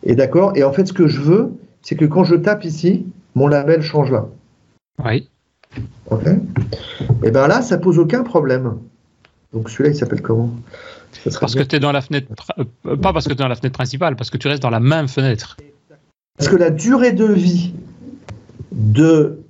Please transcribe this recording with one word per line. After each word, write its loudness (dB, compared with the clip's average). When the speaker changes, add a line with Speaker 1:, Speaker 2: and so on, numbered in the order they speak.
Speaker 1:
Et 2
d'accord, 4
et 4
en 2
fait 2
ce -8
que 2
je 0
veux, 2
c'est -6
que 2
quand 2
je 4
tape 0
ici, -2
mon 4
label 2
change 0
là. -2
Speaker 2:
Oui. -2
Speaker 1:
Ok. -2
Et 4
ben 4
là, 4
ça 0
pose 2
aucun 2
problème. -2
Donc -6
celui-là, 0
il 0
s'appelle -4
comment ? -2
Ça -4
serait -10
Speaker 2:
Parce -4
Speaker 1:
bien. 0
Speaker 2:
que -4
t'es 0
dans 0
la 0
fenêtre, -6
pr-, -8
euh, -2
pas 0
parce -2
que -4
t'es -4
dans 0
la -2
fenêtre -6
principale, -4
parce -10
que -8
tu -4
restes -2
dans -2
la 0
même 0
fenêtre. -4
Speaker 1:
Parce -2
que 4
la 4
durée 2
de 2
vie 2
de 4